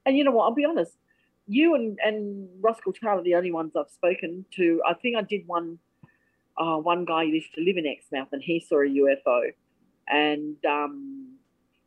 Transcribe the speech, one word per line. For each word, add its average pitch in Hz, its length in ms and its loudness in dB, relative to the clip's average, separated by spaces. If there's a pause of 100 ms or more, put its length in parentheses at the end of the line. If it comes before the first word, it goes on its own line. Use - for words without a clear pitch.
And 269 120 4
you 294 80 4
know 277 60 4
what? 226 140 4
I'll 226 100 2
be 294 120 2
honest. 302 320 -2 (500)
You 302 260 4
and, 226 300 -2
and 202 440 -4 (140)
Ross 226 180 0
Coulthard 196 400 -2
are - 20 -4
the 175 120 2
only 175 160 0
ones 160 240 -6
I've 147 160 -2
spoken 180 640 -2
to. 170 340 2
I 170 80 2
think 240 220 -4
I 214 60 0
did 196 260 -6
one, 170 300 -4 (800)
uh, 165 180 0
one 175 300 0
guy 160 180 0
used 156 300 -2
to 156 80 -6
live 180 160 2
in 156 80 -2
Exmouth 135 460 -6
and 139 100 -8
he 165 180 -2
saw 151 220 2
a 143 60 4
U 139 220 4
F 135 160 -2
O. 120 160 4 (640)
And, 151 600 -2
um, 139 720 -6 (480)